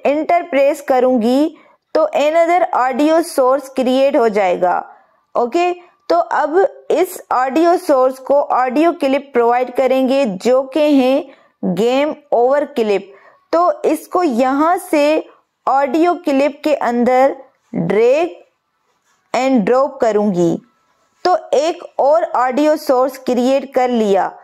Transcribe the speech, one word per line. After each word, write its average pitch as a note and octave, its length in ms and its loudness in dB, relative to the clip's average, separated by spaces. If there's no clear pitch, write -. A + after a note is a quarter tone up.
एंटर D#4 380 0
प्रेस D4 380 0
करूंगी B3+ 760 0
तो D#4 220 0
another E4 440 2
audio C#4+ 480 0
source C4+ 460 0
create C4+ 400 2
हो A#3 100 2
जाएगा। F3+ 480 0
ओके, E4+ 380 -2
तो D#4+ 60 0
अब D4+ 420 -2
इस F4 300 -2
ऑडियो C4+ 460 0
सोर्स C4 420 0
को C#4+ 220 0
ऑडियो C4 520 0
क्लिप C#4 400 -2
प्रोवाइड A#3+ 420 0
करेंगे C4 500 0
जो A#3 380 0
कि C4+ 160 -6
हैं C4+ 960 -2
गेम B3+ 380 0
ओवर C4 320 2
क्लिप। G#3 480 -4
तो F4 380 0
इसको D#4+ 340 -2
यहाँ C#4 540 0
से D#4 520 0
ऑडियो C#4+ 480 0
क्लिप C#4+ 480 -2
के D4+ 120 0
अंदर B3+ 600 0
drag A#3+ 640 0
and B3+ 360 0
drop C4+ 320 0
करूंगी। G3+ 560 0
तो F4+ 120 2
एक D#4 300 0
और D4+ 240 2
ऑडियो C4 520 0
सोर्स C#4 420 0
क्रिएट C4 560 -2
कर B3+ 160 0
लिया। G3 420 0